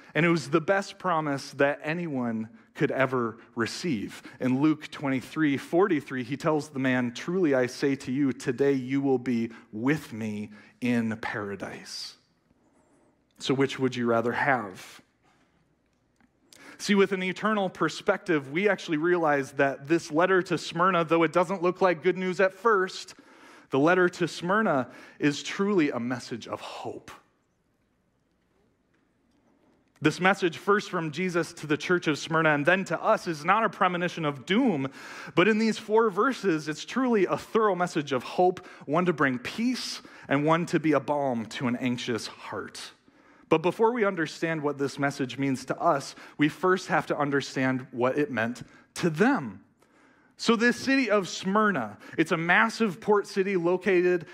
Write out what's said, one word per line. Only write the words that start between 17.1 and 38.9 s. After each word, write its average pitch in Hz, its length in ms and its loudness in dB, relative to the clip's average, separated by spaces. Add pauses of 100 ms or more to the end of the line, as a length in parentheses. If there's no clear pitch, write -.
an 185 100 -2
eternal 190 480 -2
perspective, 156 840 -2
we 185 160 2
actually 175 300 0
realize 151 560 2
that 139 340 0
this 160 240 0
letter 180 320 4
to 175 140 -2
Smyrna, 170 460 2
though 165 200 4
it 160 80 2
doesn't 175 300 0
look 180 200 0
like 175 200 2
good 185 160 2
news 185 220 -2
at 190 140 4
first, 190 600 0 (560)
the 135 100 2
letter 175 300 4
to 175 180 -4
Smyrna 175 640 0 (300)
is 147 240 0
truly 196 480 0
a 123 80 -4
message 120 480 -8
of 104 120 -8
hope. - 520 -12 (3000)
This 147 200 2
message, 185 360 2
first 202 320 0
from 165 220 -4
Jesus 170 420 -2
to - 140 -14
the 147 100 2
church 175 300 0
of 143 100 2
Smyrna 160 380 2
and 143 100 0
then 180 200 2
to 165 160 -4
us, 196 260 2
is 151 160 -6
not 208 220 2
a 202 40 2
premonition 180 540 -2
of 139 220 -4
doom, 180 440 2 (460)
but 202 140 4
in 214 100 2
these 220 180 0
four 220 320 2
verses, 185 600 0
it's - 160 -8
truly 240 400 2
a 147 120 2
thorough 214 380 2
message 170 380 -2
of 123 100 0
hope, 180 420 2 (200)
one 165 200 0